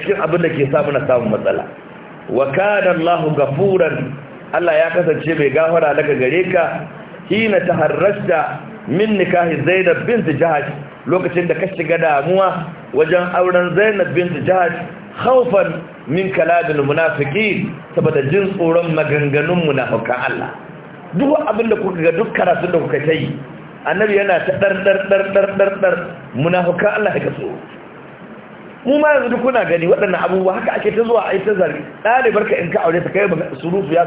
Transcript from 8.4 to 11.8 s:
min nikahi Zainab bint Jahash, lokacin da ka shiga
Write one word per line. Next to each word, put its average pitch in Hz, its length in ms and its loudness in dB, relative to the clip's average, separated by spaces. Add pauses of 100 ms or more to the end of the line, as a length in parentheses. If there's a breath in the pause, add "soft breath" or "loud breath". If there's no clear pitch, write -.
min 208 300 0
nikahi 175 460 0
Zainab 175 420 2
bint 220 200 0 (140)
Jahash, 160 280 0 (380)
lokacin 175 420 0
da 160 60 2
ka 165 120 -4 (100)
shiga 165 220 0